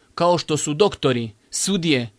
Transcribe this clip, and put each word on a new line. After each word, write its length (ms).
kao 240
što 180
su 180
doktori, 560
sudije, 680